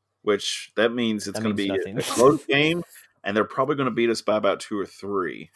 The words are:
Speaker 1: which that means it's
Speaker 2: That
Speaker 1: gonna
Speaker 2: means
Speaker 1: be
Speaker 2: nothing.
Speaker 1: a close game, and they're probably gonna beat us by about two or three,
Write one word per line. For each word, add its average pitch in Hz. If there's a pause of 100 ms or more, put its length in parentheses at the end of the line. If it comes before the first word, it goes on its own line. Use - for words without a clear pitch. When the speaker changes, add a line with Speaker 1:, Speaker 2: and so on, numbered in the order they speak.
(240)
Speaker 1:
which -
that 113
means 113
it's 101
Speaker 2:
That 110
Speaker 1:
gonna 107
Speaker 2:
means 98
Speaker 1:
be 95
Speaker 2:
nothing. 92
Speaker 1:
a -
close 139
game, 156 (400)
and 101
they're 104
probably 139
gonna 135
beat 117
us 110
by 117
about 101
two -
or 95
three, 87